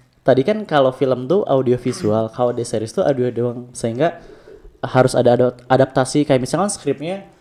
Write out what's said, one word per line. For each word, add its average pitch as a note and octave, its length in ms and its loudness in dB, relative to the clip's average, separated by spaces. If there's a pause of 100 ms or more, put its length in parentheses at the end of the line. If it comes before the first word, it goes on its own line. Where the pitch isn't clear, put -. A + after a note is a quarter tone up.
(200)
tadi C3 220 2
kan G#3 220 -2
kalau C#3 260 2
film B2+ 400 -2
tuh G3 160 2
audio C3 320 2
visual, A2 500 -2
kalau B2 220 -2
audio A#2+ 160 -6
series A2 240 -4
tuh F#3+ 160 -2
audio B2 240 0
doang, A#2+ 400 -6
sehingga B2 480 -4 (640)
harus B2+ 320 2
ada A#2+ 240 4
adap-, B2 260 -2
adaptasi. C3+ 600 0
Kayak C3 160 2
misalkan D#3+ 260 -2
skripnya E3+ 640 -8 (100)